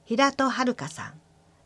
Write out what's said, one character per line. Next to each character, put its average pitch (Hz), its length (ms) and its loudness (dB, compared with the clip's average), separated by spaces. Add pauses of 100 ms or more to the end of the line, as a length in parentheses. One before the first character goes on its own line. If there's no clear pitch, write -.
平 269 280 2
戸 269 180 0
遥 247 380 -2
さ 120 200 -12
ん、 - 140 -20 (440)